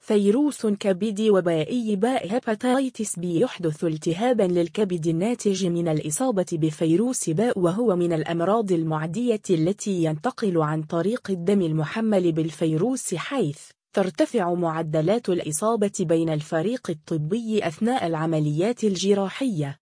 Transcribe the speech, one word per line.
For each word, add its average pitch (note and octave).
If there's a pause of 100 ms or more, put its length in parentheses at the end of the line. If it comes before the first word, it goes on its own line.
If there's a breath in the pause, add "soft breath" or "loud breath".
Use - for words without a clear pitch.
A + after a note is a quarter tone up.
فيروس A3
كبدي G#3
وبائي F#3+
باء G#3+
هيباتيتس B3
بي E3+
يحدث F3
التهابا F3
للكبد F3
الناتج F#3+
من E3+
الإصابة F3
بفيروس E3
باء، A3
وهو F#3
من F3
الأمراض F3
المعدية E3
التي F3
ينتقل E3
عن D#3
طريق F3
الدم F#3+
المحمل F3
بالفيروس، D#3+
حيث D#3+ (340)
ترتفع F#3+
معدلات E3
الإصابة G3+
بين E3
الفريق D#3+
الطبي F3+
أثناء A3
العمليات D#3+
الجراحية، F#3+ (140)